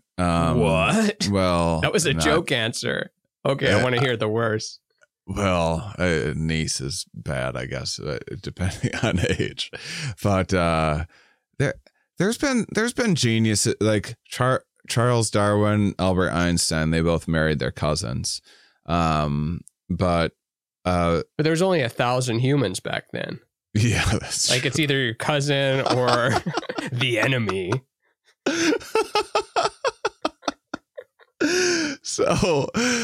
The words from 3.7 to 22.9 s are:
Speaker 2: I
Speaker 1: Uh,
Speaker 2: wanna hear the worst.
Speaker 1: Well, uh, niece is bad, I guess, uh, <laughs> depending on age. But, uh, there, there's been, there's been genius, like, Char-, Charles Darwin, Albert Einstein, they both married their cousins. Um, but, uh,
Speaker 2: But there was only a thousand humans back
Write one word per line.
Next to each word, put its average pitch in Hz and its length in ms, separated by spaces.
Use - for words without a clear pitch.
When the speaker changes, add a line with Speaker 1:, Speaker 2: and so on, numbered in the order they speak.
Speaker 2:
I - 80
Speaker 1:
Uh, - 40
Speaker 2:
wanna 123 160
hear 127 180
the 107 120
worst. 110 500
Speaker 1:
Well, 90 720
uh, 78 360
niece 78 460
is - 320
bad, 64 420
I 64 120
guess, - 320
uh, 65 180
<laughs> - 120
depending - 640
on 101 160
age. - 300
But, 95 300
uh, 80 520
there, 139 160
there's 208 220
been, 262 340
there's 226 200
been 233 220
genius, 113 520
like, 107 360
Char-, 127 400
Charles 120 400
Darwin, 104 680
Albert 90 320
Einstein, 82 580
they 82 120
both 82 260
married 78 320
their 64 120
cousins. 76 680
Um, 78 760
but, 85 440
uh, 87 360
Speaker 2:
But 156 60
there 156 80
was 160 100
only 185 200
a 113 80
thousand 123 500
humans 127 400
back - 340